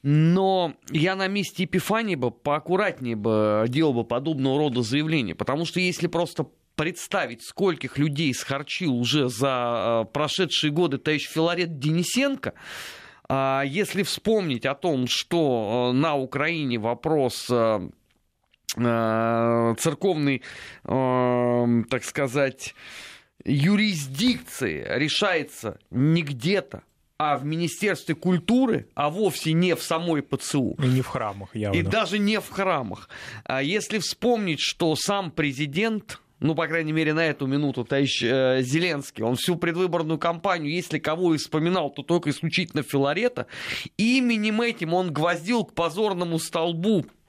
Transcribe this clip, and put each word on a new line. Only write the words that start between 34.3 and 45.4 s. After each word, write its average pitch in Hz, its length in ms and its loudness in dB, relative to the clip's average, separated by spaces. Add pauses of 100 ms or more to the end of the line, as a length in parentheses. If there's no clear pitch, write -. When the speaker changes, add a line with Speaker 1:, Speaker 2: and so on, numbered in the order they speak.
Speaker 1:
что - 360 0
сам 196 340 -2
президент, 156 880 -2 (200)
ну, 156 160 2
по 160 120 0
крайней 156 260 -2
мере, 156 200 2
на 160 140 2
эту 143 200 -2
минуту, 135 380 0
товарищ, 139 380 0
э, 131 400 4
Зеленский, 143 600 -2
он 120 140 0
всю 175 200 0
предвыборную 170 640 0
кампанию, 170 540 0
если 170 260 -4
кого 160 360 2
и - 20 2
вспоминал, 160 540 0
то 143 120 -12
только 170 280 0
исключительно 160 520 -2
Филарета, 147 640 0 (520)
именем 226 640 2
этим 180 320 -2
он 180 180 0
гвоздил 175 520 0